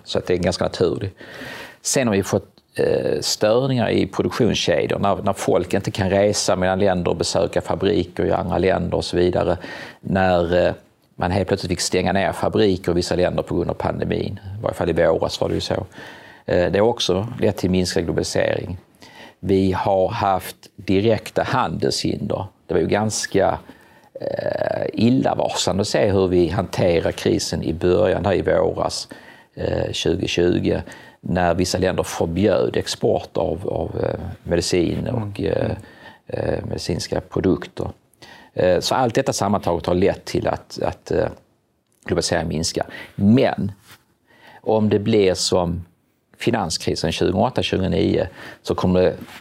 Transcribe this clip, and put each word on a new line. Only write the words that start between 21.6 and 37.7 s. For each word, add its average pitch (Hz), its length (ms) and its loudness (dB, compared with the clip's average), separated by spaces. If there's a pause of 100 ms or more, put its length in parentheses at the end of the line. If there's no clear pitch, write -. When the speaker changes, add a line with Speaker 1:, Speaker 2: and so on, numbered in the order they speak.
Speaker 1:
Det 82 80 -2
var 87 60 2
ju 82 60 2
ganska, 98 720 0 (600)
eh, - 720 -4
illavarslande - 880 0
att 110 80 0
se 131 220 2
hur 95 180 4
vi 87 200 4
hanterar 90 640 2
krisen - 500 0
i - 100 -2
början 90 520 2
här 98 100 2
i 85 80 2
våras, 85 640 0 (460)
eh, - 380 -2
tjugotjugo, 87 920 0 (380)
när 87 340 0
vissa 92 240 0
länder 92 240 0
förbjöd 85 760 0
export - 600 -2
av, 82 320 -2
av, 82 360 -4
eh, - 160 -4 (220)
medicin 85 640 0
och, 101 320 -4
Speaker 2:
Mm. 90 120 -2
Speaker 1:
eh, - 180 0 (560)
eh, - 380 -4
medicinska 80 560 -4
produkter. - 680 -2 (640)